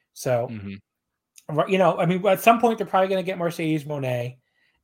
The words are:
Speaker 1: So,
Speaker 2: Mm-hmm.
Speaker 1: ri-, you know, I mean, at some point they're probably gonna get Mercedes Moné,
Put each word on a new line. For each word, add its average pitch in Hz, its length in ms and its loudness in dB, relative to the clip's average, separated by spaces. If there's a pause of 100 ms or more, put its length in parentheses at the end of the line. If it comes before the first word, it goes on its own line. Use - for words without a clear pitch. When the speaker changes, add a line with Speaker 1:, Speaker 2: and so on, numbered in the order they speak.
(140)
Speaker 1:
So, 123 380 -2
Speaker 2:
Mm-hmm. - 1040 -12
Speaker 1:
ri-, 165 140 0
you 190 80 2
know, 180 180 4
I 180 80 0
mean, 180 220 0
at 190 140 2
some 233 200 6
point 226 160 2
they're 202 100 -6
probably 190 220 2
gonna 190 140 0
get 180 160 -6
Mercedes 165 440 -2
Moné, 127 540 -6 (460)